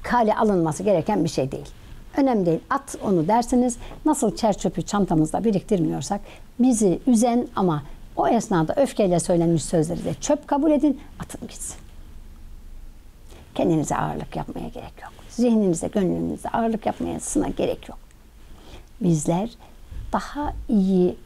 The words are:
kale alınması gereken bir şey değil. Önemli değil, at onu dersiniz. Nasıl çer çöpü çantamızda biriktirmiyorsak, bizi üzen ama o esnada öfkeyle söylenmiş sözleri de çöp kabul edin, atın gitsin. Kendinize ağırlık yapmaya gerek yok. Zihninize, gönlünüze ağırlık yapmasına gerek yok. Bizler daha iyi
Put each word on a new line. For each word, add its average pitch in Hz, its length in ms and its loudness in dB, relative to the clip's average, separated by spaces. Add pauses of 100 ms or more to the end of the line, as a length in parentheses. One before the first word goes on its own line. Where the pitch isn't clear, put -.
kale 220 320 2
alınması 180 480 2
gereken 196 400 2
bir 165 60 0
şey 131 220 -2
değil. 143 180 -10 (480)
Önemli 247 280 4
değil, 170 140 2 (100)
at 269 340 -4
onu 175 240 2
dersiniz. 240 500 2 (280)
Nasıl 254 300 2
çer 214 220 2
çöpü 180 240 -2
çantamızda 170 640 0
biriktirmiyorsak, 175 800 0 (380)
bizi 220 480 4
üzen 240 480 4
ama 165 280 2 (320)
o - 120 2
esnada 180 480 2
öfkeyle 208 440 2
söylenmiş 170 440 2
sözleri 165 420 0
de 156 80 -2
çöp - 340 -2
kabul 285 240 2
edin, 285 280 4 (200)
atın - 280 -12
gitsin. - 280 -12 (1800)
Kendinize 156 420 2
ağırlık 151 380 -4
yapmaya - 320 -8
gerek - 340 -12
yok. - 100 -18 (180)
Zihninize, 214 580 2
gönlünüze 170 600 -2
ağırlık 226 360 -2
yapmasına - 600 -2
gerek - 420 -4
yok. - 80 -16 (1040)
Bizler 175 480 2 (640)
daha 285 400 -4 (160)
iyi 190 460 4 (100)